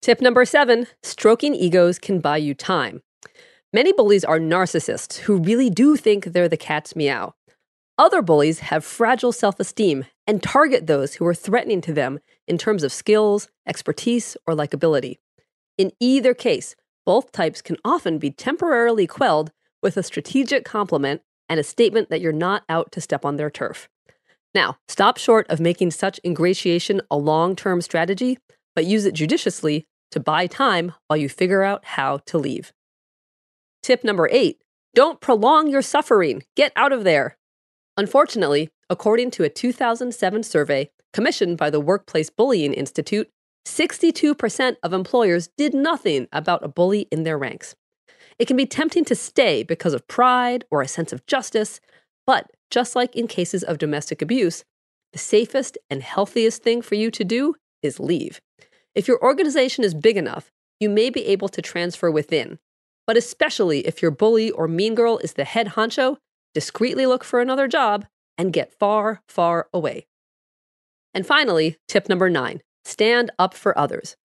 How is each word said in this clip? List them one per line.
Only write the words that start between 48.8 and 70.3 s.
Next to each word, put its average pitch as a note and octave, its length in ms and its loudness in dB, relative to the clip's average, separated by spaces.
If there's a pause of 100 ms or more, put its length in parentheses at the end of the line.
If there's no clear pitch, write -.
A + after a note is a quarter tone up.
to A#3 100 0
stay E3 480 0
because E3 300 -2
of B2 140 -6
pride B3 600 2
or D3 120 0
a C3 60 -4
sense - 260 -6
of - 120 -14
justice, A3+ 540 -4 (460)
but A#3+ 260 0 (180)
just A#3+ 260 -2
like B3 200 -2
in A#3 120 -4
cases F3+ 360 -4
of D#3+ 140 -6
domestic D3+ 440 -6
abuse, F3+ 440 -2 (480)
the - 60 -12
safest A#3 580 -2 (120)
and C3+ 140 -8
healthiest A3 580 -2
thing A#3 200 0
for - 140 -4
you A3 160 0
to - 120 -6
do B3 320 -2 (260)
is C#3+ 180 -6
leave. C#3+ 420 -4 (520)
If - 140 -2
your B3+ 160 2
organization C#4 640 2
is F#3 80 0
big G3+ 240 2
enough, - 340 -6 (280)
you G#3 100 0
may G#3+ 200 2
be A#3+ 180 -6
able G3 220 0
to - 120 -10
transfer F3 500 -4
within. D3+ 480 -2 (460)
But A3+ 100 0
especially G3+ 720 0
if - 140 -6
your E3 100 2
bully A3 400 2
or D#3+ 160 -4
mean F#3+ 260 -2
girl A#3 260 0
is - 140 -10
the C#3 120 -4
head A3 240 -2
honcho, A#3 480 -2 (360)
discreetly B3 520 -2
look B3+ 180 0
for - 160 -2
another C4 300 0
job G#3+ 360 0 (320)
and F3+ 140 -2
get D#3+ 220 -2
far, G#3 560 0
far E3+ 440 -2
away. D#3+ 340 -6 (1080)